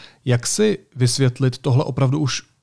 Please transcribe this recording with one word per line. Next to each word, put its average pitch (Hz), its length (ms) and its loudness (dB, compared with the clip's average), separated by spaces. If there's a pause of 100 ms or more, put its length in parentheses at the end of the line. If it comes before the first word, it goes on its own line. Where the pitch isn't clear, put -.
(240)
Jak 120 220 0
si 214 320 0 (180)
vysvětlit 127 640 0
tohle 139 260 0
opravdu 131 340 0
už - 240 -2 (200)